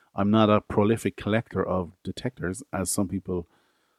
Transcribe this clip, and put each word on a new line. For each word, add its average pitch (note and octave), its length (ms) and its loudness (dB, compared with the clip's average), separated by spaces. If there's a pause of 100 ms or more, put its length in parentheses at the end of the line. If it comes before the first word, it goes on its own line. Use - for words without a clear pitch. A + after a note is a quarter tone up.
(140)
I'm G2+ 160 2
not A2 180 6
a G#2 140 4
prolific G#2 520 0
collector G2+ 480 -2
of F2+ 300 -2 (100)
detectors, F#2 600 -8 (100)
as F#2 180 -4
some G2+ 160 0
people F2+ 400 -6 (520)